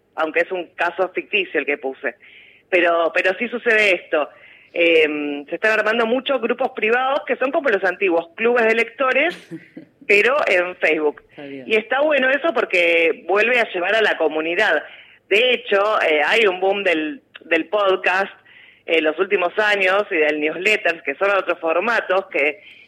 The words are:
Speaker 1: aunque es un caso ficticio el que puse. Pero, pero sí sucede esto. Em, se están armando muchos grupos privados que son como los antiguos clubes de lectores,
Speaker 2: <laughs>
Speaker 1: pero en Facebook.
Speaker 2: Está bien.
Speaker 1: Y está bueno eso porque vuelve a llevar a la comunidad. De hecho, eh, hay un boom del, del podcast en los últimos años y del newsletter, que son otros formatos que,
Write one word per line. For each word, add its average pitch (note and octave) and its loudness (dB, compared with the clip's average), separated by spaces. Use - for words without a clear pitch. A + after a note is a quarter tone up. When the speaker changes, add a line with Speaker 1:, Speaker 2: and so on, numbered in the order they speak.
Speaker 1:
aunque D#3+ -2
es F3 -4
un F3+ -6
caso F3 -2
ficticio F3+ -4
el D3 -2
que C#3+ -2
puse. C3 -8
Pero, E3+ 2
pero F3+ 0
sí A#3+ -6
sucede A3 2
esto. D#3 -2
Em, D3+ 2
se E3+ -8
están G#3+ 0
armando A3 0
muchos B3+ -2
grupos A#3+ -2
privados B3+ 0
que B3 -2
son C4 -2
como C#4+ 0
los G3 0
antiguos F3 0
clubes A#3 2
de A3 2
lectores, B3+ 0
Speaker 2:
<laughs> - -20
Speaker 1:
pero G#3+ 2
en F3+ 0
Facebook. D#3 0
Speaker 2:
Está - -18
bien. C#3 -14
Speaker 1:
Y A3 0
está B3+ -2
bueno C#4+ 2
eso C#4 0
porque E3+ 2
vuelve A3 2
a A3+ 0
llevar F#3 -2
a A3 2
la F3+ 0
comunidad. D#3+ 0
De A#3+ 2
hecho, G#3 0
eh, D3+ 2
hay G#3+ 2
un F3+ 0
boom G3 0
del, D#3 -2
del D#3+ 0
podcast F#3+ 0
en D#3+ 2
los D#3 0
últimos F#3 0
años G3+ 2
y F#3 -2
del D3+ 2
newsletter, E3 -2
que C#3 -6
son G3 0
otros F#3 -2
formatos F#3 -2
que, D3 -2